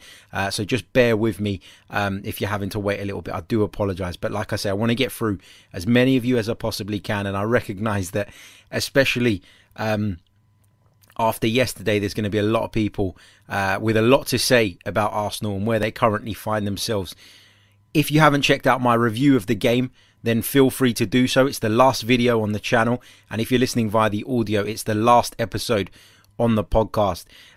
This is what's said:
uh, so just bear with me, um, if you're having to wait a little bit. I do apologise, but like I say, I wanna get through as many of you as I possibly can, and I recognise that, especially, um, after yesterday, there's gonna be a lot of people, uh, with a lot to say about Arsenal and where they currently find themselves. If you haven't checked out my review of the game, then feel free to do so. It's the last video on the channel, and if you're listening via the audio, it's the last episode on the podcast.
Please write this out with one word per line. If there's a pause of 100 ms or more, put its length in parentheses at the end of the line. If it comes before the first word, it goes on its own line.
(320)
uh,
so
just
bear
with
me, (300)
um,
if
you're
having
to
wait
a
little
bit.
I
do
apologise,
but
like
I
say,
I
wanna
get
through (340)
as
many
of
you
as
I
possibly
can,
and
I
recognise
that, (420)
especially, (320)
um, (1000)
after
yesterday,
there's
gonna
be
a
lot
of
people, (320)
uh,
with
a
lot
to
say
about
Arsenal
and
where
they
currently
find
themselves. (800)
If
you
haven't
checked
out
my
review
of
the
game, (320)
then
feel
free
to
do
so.
It's
the
last
video
on
the
channel, (280)
and
if
you're
listening
via
the
audio,
it's
the
last
episode (480)
on
the
podcast. (320)